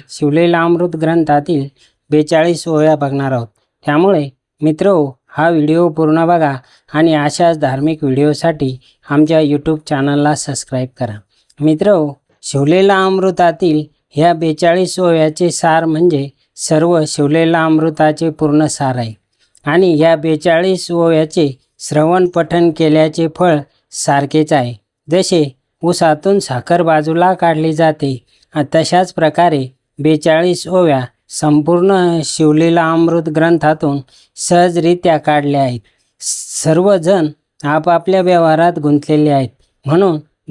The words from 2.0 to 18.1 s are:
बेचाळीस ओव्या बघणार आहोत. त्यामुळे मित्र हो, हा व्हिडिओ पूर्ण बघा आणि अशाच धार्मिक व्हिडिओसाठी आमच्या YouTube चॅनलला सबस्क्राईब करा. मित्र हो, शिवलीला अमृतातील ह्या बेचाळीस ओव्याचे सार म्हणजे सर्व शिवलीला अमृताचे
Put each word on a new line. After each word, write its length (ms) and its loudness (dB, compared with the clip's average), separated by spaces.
बेचाळीस 560 0
ओव्या 280 2
बघणार 360 -4
आहोत. 160 -4
त्यामुळे 440 0
मित्र 260 -2
हो, 400 0
हा 220 -2
व्हिडिओ 400 0
पूर्ण 360 0
बघा 280 0
आणि 200 2
अशाच 460 0
धार्मिक 440 -4
व्हिडिओसाठी 760 -2
आमच्या 320 2
YouTube 360 -2
चॅनलला 460 0
सबस्क्राईब 520 -8
करा. 200 -8
मित्र 320 2
हो, 220 0
शिवलीला 640 2
अमृतातील 760 0
ह्या 240 2
बेचाळीस 680 0
ओव्याचे 520 0
सार 340 0
म्हणजे 440 0
सर्व 520 0
शिवलीला 580 0
अमृताचे 640 0